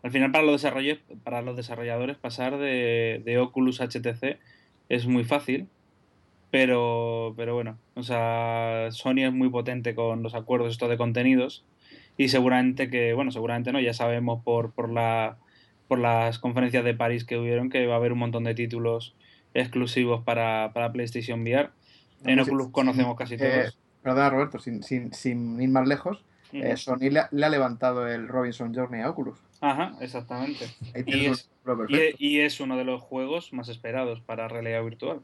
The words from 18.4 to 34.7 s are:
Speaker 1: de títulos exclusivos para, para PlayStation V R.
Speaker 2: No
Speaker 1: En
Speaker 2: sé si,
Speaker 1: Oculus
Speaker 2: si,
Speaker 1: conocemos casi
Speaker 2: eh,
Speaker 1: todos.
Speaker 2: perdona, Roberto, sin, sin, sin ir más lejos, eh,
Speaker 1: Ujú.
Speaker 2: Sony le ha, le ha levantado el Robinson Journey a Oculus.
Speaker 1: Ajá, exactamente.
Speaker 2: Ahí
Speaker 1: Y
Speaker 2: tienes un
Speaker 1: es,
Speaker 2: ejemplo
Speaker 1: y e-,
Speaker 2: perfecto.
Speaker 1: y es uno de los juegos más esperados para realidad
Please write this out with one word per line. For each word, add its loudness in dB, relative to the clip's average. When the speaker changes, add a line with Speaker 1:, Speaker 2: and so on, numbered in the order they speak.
Speaker 1:
de 0
títulos -4
exclusivos 0
para, 0
para -2
PlayStation -4
V 0
R. 2
Speaker 2:
No -2
Speaker 1:
En 6
Speaker 2:
sé 4
si, 0
Speaker 1:
Oculus 0
Speaker 2:
si, -12
Speaker 1:
conocemos 2
casi -6
Speaker 2:
eh, -8
Speaker 1:
todos. 2
Speaker 2:
perdona, 4
Roberto, 0
sin, -8
sin, -4
sin -4
ir 2
más 4
lejos, -2
eh, -2
Speaker 1:
Ujú. 0
Speaker 2:
Sony 0
le 4
ha, 2
le 2
ha 4
levantado 2
el -4
Robinson -2
Journey -4
a -2
Oculus. -6
Speaker 1:
Ajá, -2
exactamente. -8
Speaker 2:
Ahí -6
Speaker 1:
Y -4
Speaker 2:
tienes 0
un 2
Speaker 1:
es, -6
Speaker 2:
ejemplo -6
Speaker 1:
y 2
e-, 6
Speaker 2:
perfecto. 4
Speaker 1:
y 2
es 0
uno -2
de -2
los -4
juegos -6
más -10
esperados -4
para -8
realidad -4